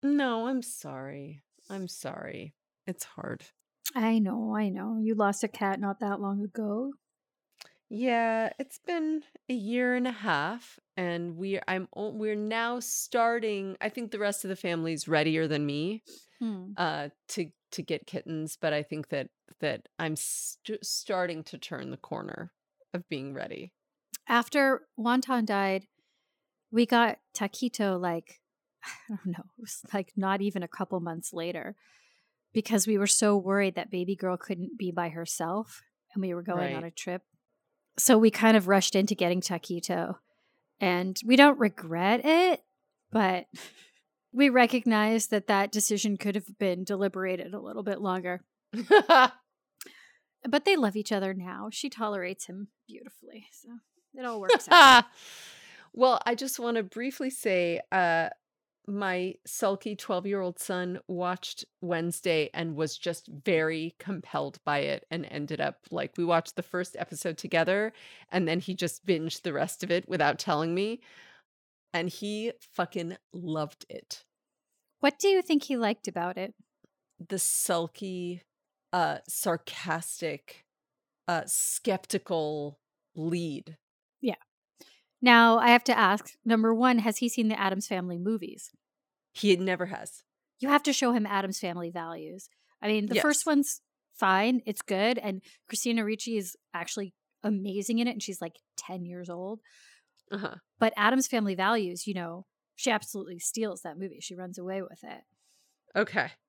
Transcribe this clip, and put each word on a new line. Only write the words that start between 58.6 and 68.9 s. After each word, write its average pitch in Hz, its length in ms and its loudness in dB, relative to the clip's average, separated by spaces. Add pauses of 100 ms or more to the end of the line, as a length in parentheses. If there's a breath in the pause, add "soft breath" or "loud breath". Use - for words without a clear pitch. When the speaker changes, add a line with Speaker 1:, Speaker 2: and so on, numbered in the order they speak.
Speaker 1:
my 190 480 -2 (100)
sulky 196 520 -2
twelve-year-old 190 600 -4
son 180 480 -4
watched 180 600 -6 (160)
Wednesday 170 720 0
and 165 240 -4
was 156 200 -4
just - 300 -8
very 160 720 0
compelled 147 640 -6
by 147 160 0
it 143 320 -2
and 165 180 -6
ended 147 300 -8
up, 143 200 -4 (120)
like, 170 260 -6
we 175 60 0
watched 170 320 0
the 175 80 -6
first 180 340 -8
episode 160 400 -8
together 185 540 0 (400 loud breath)
and 175 160 2
then 165 140 0
he 185 120 -6
just - 320 -6